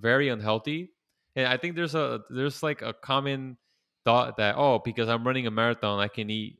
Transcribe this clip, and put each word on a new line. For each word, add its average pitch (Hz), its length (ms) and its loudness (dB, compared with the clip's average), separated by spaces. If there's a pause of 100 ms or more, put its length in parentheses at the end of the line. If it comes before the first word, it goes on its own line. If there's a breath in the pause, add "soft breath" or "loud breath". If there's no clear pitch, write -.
very 131 280 4
unhealthy. 113 600 -2 (460)
And 131 100 0
I 127 120 2
think 175 180 -6
there's 165 180 -4
a, 123 280 -2 (100)
there's, 135 320 -4
like, 151 180 -4
a 120 120 -6
common 135 640 -4 (480)
thought 120 320 4
that, 104 200 2
"Oh, 131 220 4
because 113 300 -2
I'm 117 180 0
running 127 180 0
a 113 60 -2
marathon, 110 480 0
I 101 80 0
can 107 220 -6
eat 110 300 -6